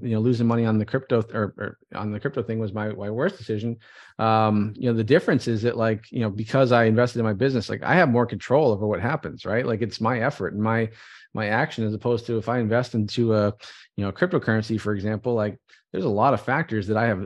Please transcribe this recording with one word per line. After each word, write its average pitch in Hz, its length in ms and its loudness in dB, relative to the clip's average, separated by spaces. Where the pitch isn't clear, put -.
you 113 60 -2
know, 110 80 0
losing 120 240 2
money 117 200 2
on 110 120 2
the 107 80 0
crypto 120 380 0
th-, - 100 -12
or, 104 240 -4
or 104 200 -8
on 104 160 -6
the 104 80 -6
crypto 139 240 -4
thing 113 160 -4
was 104 140 -6
my, 107 160 -4
my 101 200 -8
worst 143 300 -4
decision. 113 380 -6
Um, 110 580 4
you 123 120 0
know, 117 60 2
the 113 80 2
difference 143 440 2
is 113 160 -2
that, 117 120 0
like, 110 360 -2
you 127 80 -4
know, 110 100 0
because 113 420 2
I 117 140 6
invested 117 340 4
in 113 60 0
my 107 80 0
business, 123 360 0
like, 104 120 -6
I 135 140 2
have 175 140 6
more 120 180 2
control 123 440 2
over 104 140 0
what 101 160 0
happens, 127 440 -4
right? 113 200 -2
Like, 113 160 -2
it's 107 180 -4
my 113 220 0
effort 117 320 -2
and 104 80 -4
my, 113 300 0
my 107 140 -2
action 117 360 0
as 107 100 -2
opposed 117 340 -2
to 117 100 -2
if 104 100 -4
I 123 120 0
invest 117 340 0
into 113 400 0
a, 104 200 2
you 101 100 -4
know, 95 60 -2
cryptocurrency, 113 680 0
for 104 140 -2
example, 107 400 -4
like, 104 240 -2
there's 185 140 -4
a 127 40 0
lot 113 260 4
of 104 60 -4
factors 123 440 -2
that 107 120 0
I 117 100 2
have 98 180 0